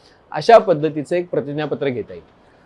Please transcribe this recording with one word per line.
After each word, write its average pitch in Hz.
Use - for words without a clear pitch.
अशा 185
पद्धतीचं 156
एक 175
प्रतिज्ञापत्र 143
घेता 104
येईल. 85